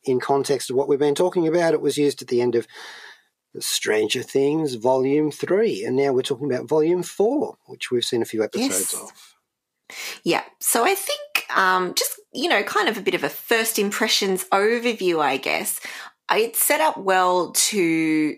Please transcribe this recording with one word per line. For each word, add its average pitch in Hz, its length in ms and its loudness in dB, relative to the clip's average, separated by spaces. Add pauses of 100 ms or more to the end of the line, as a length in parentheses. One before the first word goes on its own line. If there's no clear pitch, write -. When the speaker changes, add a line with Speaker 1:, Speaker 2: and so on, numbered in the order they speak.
Speaker 1:
in 127 160 0
context 139 500 0
of 123 60 -4
what 139 140 2
we've 139 100 2
been 143 160 2
talking 180 320 0
about, 165 260 2
it - 80 0
was 143 160 0
used 143 240 0
at 123 60 -14
the 120 140 2
end 120 140 0
of 117 120 0 (920)
Stranger 208 640 0
Things 143 520 0
Volume 131 560 2
three, 196 540 -2
and 127 100 -2
now 139 160 2
we're 127 120 2
talking 135 280 -4
about 120 160 -4
Volume 165 360 2
four, 233 520 -2 (120)
which - 240 -10
we've 120 120 0
seen 117 180 -2
a 110 40 -2
few 107 180 -2
episodes - 480 -2
Speaker 2:
Yes. - 20 -4
Speaker 1:
of. - 420 -14 (880)
Speaker 2:
Yeah. - 200 0 (160)
So - 240 0
I 381 120 2
think, - 600 -6
um, 185 360 2
just, - 260 -4 (140)
you 311 160 -2
know, 214 140 2
kind 403 260 0
of - 80 -4
a - 40 -10
bit 214 140 0
of 240 80 -2
a 233 60 -2
first 226 500 0
impressions 202 720 0
overview, 208 720 2
I 135 160 2
guess. 151 420 -4 (520)
It's 226 280 0
set 294 220 2
up 311 160 2
well 180 540 2
to 160 880 0